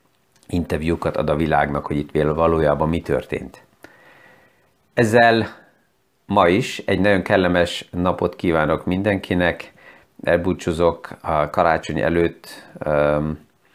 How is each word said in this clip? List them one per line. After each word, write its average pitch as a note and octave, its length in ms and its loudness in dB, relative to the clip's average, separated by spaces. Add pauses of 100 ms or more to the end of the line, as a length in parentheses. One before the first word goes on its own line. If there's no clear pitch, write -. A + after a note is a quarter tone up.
(480)
interjúkat E2 680 -2
ad D2+ 140 -2
a D2 60 2
világnak, D2 500 0
hogy D2+ 100 -4
itt C#2+ 140 -4
vél-, D2+ 240 0
valójában D#2+ 540 2
mi D#2+ 120 -2
történt. - 640 -6 (1300)
Ezzel A2+ 680 4 (680)
ma G2 180 4
is G#2+ 300 0
egy F#2+ 220 0
nagyon F#2+ 220 2
kellemes F2 680 0
napot F2 460 -2
kívánok D#2+ 480 0
mindenkinek. F#2 880 -2 (500)
Elbúcsúzok E2+ 880 0 (120)
a D2+ 300 -2
karácsony D#2+ 500 0
előtt. E2 480 -2 (300)
Öm, D2+ 600 0 (360)